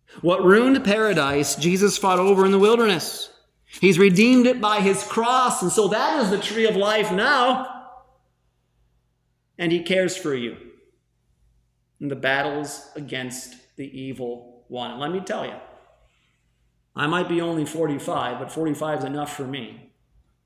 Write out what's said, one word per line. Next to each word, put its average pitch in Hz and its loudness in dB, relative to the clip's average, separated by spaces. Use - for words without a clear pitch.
What 185 2
ruined 226 6
paradise, 165 0
Jesus 185 2
fought 185 0
over 190 4
in 190 4
the 196 4
wilderness. 214 2
He's 180 6
redeemed 226 6
it 247 2
by 208 0
his 190 0
cross, 247 0
and 175 0
so 208 2
that 269 0
is 190 0
the 202 0
tree 220 -2
of 180 2
life 202 0
now. 254 0
And 170 0
he 170 0
cares 185 0
for 147 -4
you 120 -6
in 143 -8
the 135 -6
battles 143 -4
against 131 -12
the 135 -12
evil 127 -12
one. 123 -10
And 117 -14
let 147 -6
me 185 -4
tell 190 -8
you, 113 -12
I 143 -4
might 175 -2
be 170 -2
only 165 -4
forty-five, 143 -6
but 131 -12
forty-five 151 -4
is 135 -8
enough 143 -8
for 139 -8
me 123 -12